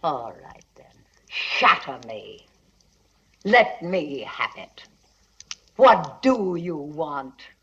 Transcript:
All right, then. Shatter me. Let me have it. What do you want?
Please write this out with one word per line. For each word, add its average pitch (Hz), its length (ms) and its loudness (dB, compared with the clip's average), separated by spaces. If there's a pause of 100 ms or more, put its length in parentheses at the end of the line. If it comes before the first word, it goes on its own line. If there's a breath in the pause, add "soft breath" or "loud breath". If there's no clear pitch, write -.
All 123 300 -4 (100)
right, - 220 -20 (120)
then. - 100 -20 (420)
Shatter - 760 0
me. 104 400 -16 (960)
Let 220 380 4
me 160 380 -4
have 110 360 -8
it. - 280 -20 (920)
What 220 460 6
do 214 340 2
you 170 200 -6
want? 147 680 -8 (200)